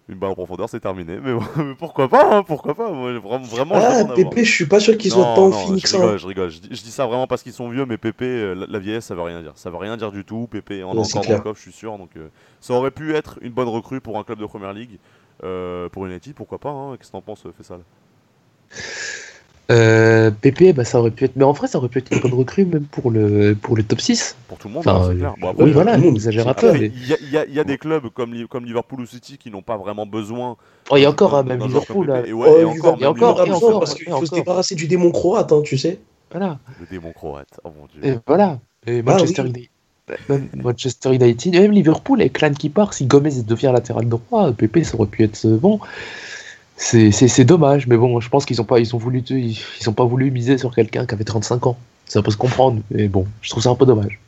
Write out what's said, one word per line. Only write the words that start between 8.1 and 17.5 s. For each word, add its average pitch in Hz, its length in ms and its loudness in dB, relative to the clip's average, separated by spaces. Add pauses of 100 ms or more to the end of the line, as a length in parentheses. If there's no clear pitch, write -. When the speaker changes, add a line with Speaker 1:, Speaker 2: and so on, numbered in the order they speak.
Speaker 1:
euh, 117 320 -4
la, 92 100 -10
la 107 140 -8
vieillesse, 107 260 -8
ça - 80 -14
veut 85 80 -8
rien 85 220 -10
dire. 73 120 -18
Ça - 140 -16
veut 87 80 -12
rien 104 200 -10
dire 107 140 -10
du 98 140 -12
tout. 113 240 -10
Pepe 101 340 -12
en 92 100 -10
a - 20 -4
Speaker 2:
Ouais, 110 80 0
c'est 104 80 -6
Speaker 1:
encore 101 100 -4
dans 98 60 -8
Speaker 2:
clair. 110 100 2
Speaker 1:
le 104 60 -10
coffre, 107 140 -10
je - 40 -20
suis 95 100 -20
sûr. 107 280 -16
Donc, 87 180 -20
euh, 78 120 -18 (300)
ça - 140 -8
aurait 127 180 -2
pu 156 220 -8
être - 300 -8
une 120 100 -14
bonne 120 160 -4
recrue 117 320 -8
pour 107 160 -10
un 104 60 -8
club 107 160 -12
de 107 80 -12
première 101 260 -14
ligue. 110 240 -18 (460)
Euh, 90 460 -10
pour 95 180 -10
United, 90 260 -16
pourquoi - 240 -14
pas, 143 140 -12
hein. 139 260 -12
Qu'est-ce - 120 -20
que - 40 -20
t'en 95 80 -14
penses, 104 240 -18
euh, 87 100 -18